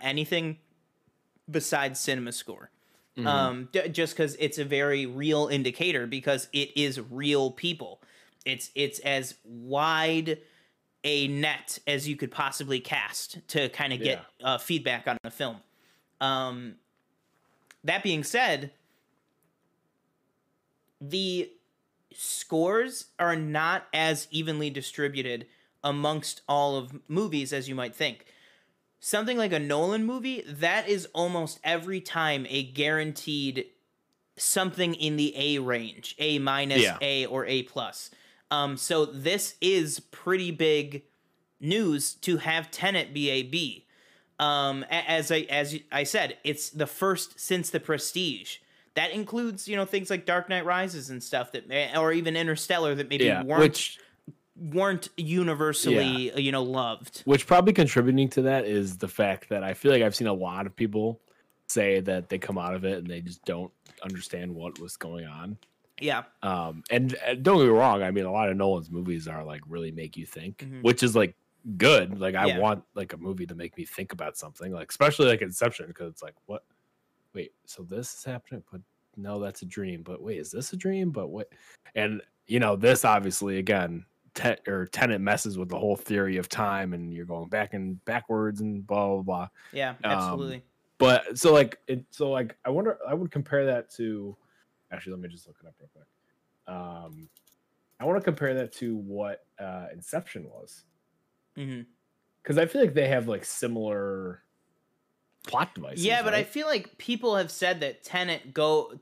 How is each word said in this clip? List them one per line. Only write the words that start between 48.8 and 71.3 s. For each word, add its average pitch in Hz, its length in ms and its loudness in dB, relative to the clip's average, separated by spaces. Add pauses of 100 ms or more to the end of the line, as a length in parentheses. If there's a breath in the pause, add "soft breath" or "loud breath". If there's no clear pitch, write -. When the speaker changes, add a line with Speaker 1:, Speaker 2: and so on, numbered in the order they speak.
Speaker 1:
That 160 180 -2
includes, 214 560 -4
you 208 80 -4
know, 196 80 0
things 196 260 -2
like 185 160 -4
Dark 175 220 2
Knight 180 160 -2
Rises 175 460 -2
and 123 120 -10
stuff 123 300 -4
that 113 160 -8
may, 135 280 0
or 160 160 4
even 165 240 0
Interstellar 160 600 0
that 139 120 -2
maybe 131 180 4
Speaker 2:
Yeah, 95 180 4
Speaker 1:
weren't 151 160 6
Speaker 2:
which - 380 4 (580 soft breath)
Speaker 1:
weren't 170 600 0
universally, 147 1120 2
Speaker 2:
Yeah. - 60 -10
Speaker 1:
you 139 140 2
know, 135 140 0
loved. 127 600 -4
Speaker 2:
Which 139 200 6
probably 180 260 10
contributing 135 580 6
to 131 120 4
that 131 220 4
is 101 340 0
the - 100 -4
fact 98 420 0
that 101 120 0
I 95 120 -2
feel 139 180 4
like 123 100 8
I've 107 140 4
seen 117 100 0
a 104 60 2
lot 92 340 -4
of 95 80 -12
people 110 460 0 (480 soft breath)
say 98 320 4
that 92 280 -2
they 95 100 -4
come 98 200 -6
out 90 160 -4
of 92 100 -4
it 95 140 -2
and 87 80 -8
they 87 140 -8
just 87 240 -12
don't 90 260 -4 (320)
understand 90 500 -8
what 85 280 -10
was 87 160 -14
going 82 300 -10
on. 85 320 -12 (420)
Speaker 1:
Yeah. 139 240 -2 (180)
Speaker 2:
Um, 82 480 -4
and, 127 240 2 (100)
and 127 200 0
don't 151 140 8
get 143 60 10
me 120 60 10
wrong, 110 320 8
I 92 80 2
mean, 98 140 2
a 92 80 -2
lot 107 180 2
of 95 60 0
Nolan's 95 340 2
movies 85 380 -4
are, 78 160 -8
like, 76 240 -10
really 82 240 -8
make 80 240 -12
you 82 100 -12
think, 90 320 -12
Speaker 1:
Mm-hmm. 135 240 -10
Speaker 2:
which 120 220 6
is, 117 100 4
like, 98 220 4 (400)